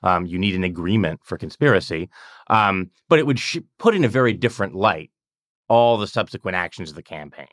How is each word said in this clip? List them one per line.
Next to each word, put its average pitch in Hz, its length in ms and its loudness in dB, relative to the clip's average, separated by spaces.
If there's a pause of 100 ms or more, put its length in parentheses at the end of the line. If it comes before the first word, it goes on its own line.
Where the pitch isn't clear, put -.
Um, 90 220 2
you 87 120 -6
need 95 180 0
an 92 100 0
agreement 87 580 -2
for - 140 -8
conspiracy. 85 720 -2 (380)
Um, 98 440 0 (160)
but 151 120 6
it 147 60 0
would 135 140 0
sh-, - 200 -6 (200)
put 226 160 2
in 180 80 2
a 117 60 2
very 120 240 2
different 101 420 -4
light 95 360 -2 (580)
all 117 280 6
the 104 100 -4
subsequent 95 500 -6
actions 85 320 -6
of 73 60 -18
the 82 80 -16
campaign. 73 500 -18